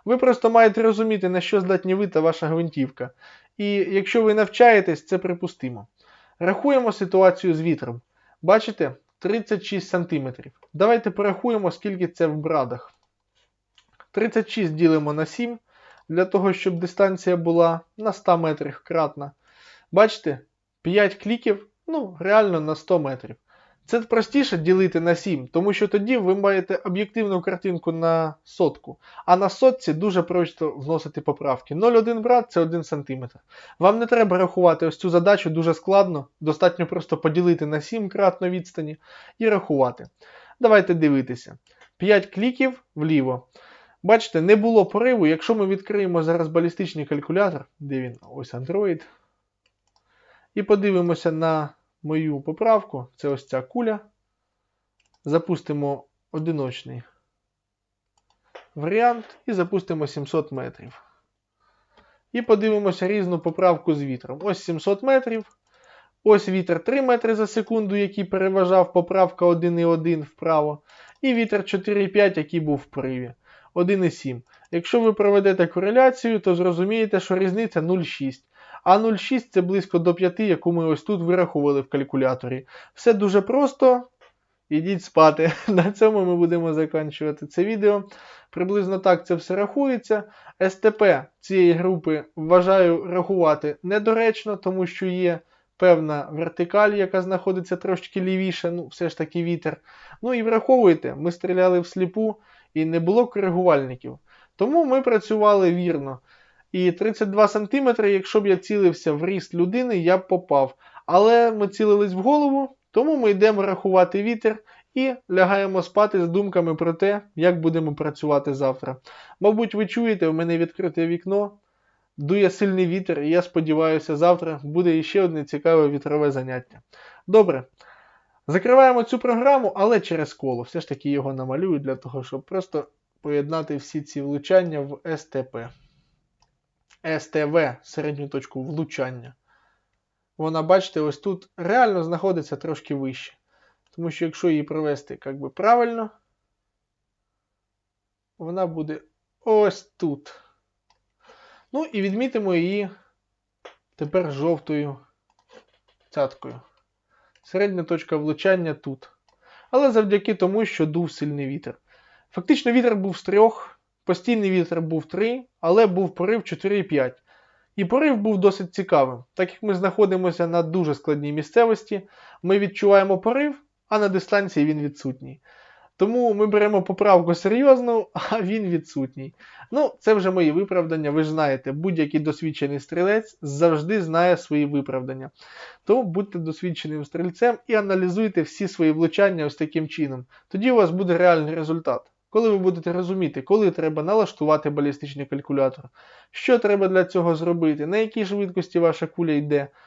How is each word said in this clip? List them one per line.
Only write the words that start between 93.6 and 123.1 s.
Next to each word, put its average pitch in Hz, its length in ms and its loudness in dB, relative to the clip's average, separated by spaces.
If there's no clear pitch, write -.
недоречно, 214 760 -2
тому 185 300 -4
що 185 180 -8
є 180 340 0
певна 156 540 2
вертикаль, 175 600 0
яка 196 300 -2
знаходиться 185 540 -4
трошки 185 460 -2
лівіше, 185 500 -2
ну, 170 160 -8
все - 220 -6
ж - 80 -12
таки 165 260 -4
вітер. 165 340 -4
Ну 247 120 -4
і 233 100 -2
враховуйте, 220 720 4
ми 156 160 -4
стріляли 180 480 2
всліпу 185 560 -4
і 156 120 -2
не 165 140 -2
було 208 280 2
коригувальників. 160 920 0
Тому 302 300 2
ми 262 160 2
працювали 208 720 2
вірно. 160 460 -4
І 180 200 0
тридцять 214 380 -2
два 202 180 4
сантиметри, 214 640 0
якщо 196 300 0
б 202 60 -2
я 185 100 4
цілився 180 560 0
в 147 120 -4
ріст 185 280 -6
людини, 202 440 -2
я 175 200 2
б 185 100 -14
попав. 147 480 0
Але 226 460 4
ми 208 160 -2
цілились 208 460 2
в 180 40 -6
голову, 277 580 2
тому 294 260 2
ми 226 140 2
йдемо 202 300 2
рахувати 190 640 2
вітер 220 400 -2
і 262 200 0
лягаємо 185 500 2
спати 202 440 0
з - 20 -2
думками 175 480 0
про 165 180 -2
те, 202 280 -2
як 175 240 2
будемо 160 360 -2
працювати 147 580 -2
завтра. 131 420 -4
Мабуть, 214 360 0
ви 208 100 -2
чуєте, 214 420 0
у 160 60 0
мене 170 240 -2
відкрите 165 500 -2
вікно, 196 440 -4
дує 180 320 2
сильний 185 380 0
вітер, 175 320 -4